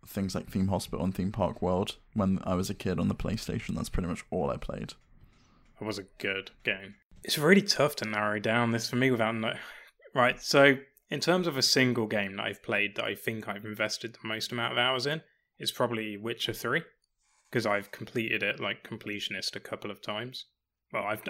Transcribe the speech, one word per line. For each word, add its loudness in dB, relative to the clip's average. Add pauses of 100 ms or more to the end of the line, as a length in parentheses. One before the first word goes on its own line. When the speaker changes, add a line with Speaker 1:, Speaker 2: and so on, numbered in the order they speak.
Speaker 1:
things -4
like -4
Theme 0
Hospital -2
and 0
Theme -2
Park -2
World 0 (180)
when 2
I 0
was 0
a -4
kid -2
on 2
the 2
PlayStation. -4
That's -4
pretty 0
much -6
all 0
I -2
played. -8 (880)
Speaker 2:
It -8
was -4
a -10 (140)
good -4 (100)
game. -4 (280)
It's -2
really 8
tough 2
to -4
narrow 0
down 2
this 0
for -4
me 4
without 2
no-, -2 (600)
right, 4
so 8 (340)
in -4
terms 4
of 0
a 2
single 4
game -2
that -4
I've -6
played 0
that -2
I -2
think -6
I've -8
invested -4
the -14
most -4
amount -2
of 2
hours 2
in, -2 (360)
it's -4
probably -2
Witcher -4
three, -2 (680)
'cause 0
I've 0
completed -2
it, 0
like, -4
completionist -6
a -8
couple -8
of -12
times. -8 (460)
Well, -2
I've, -2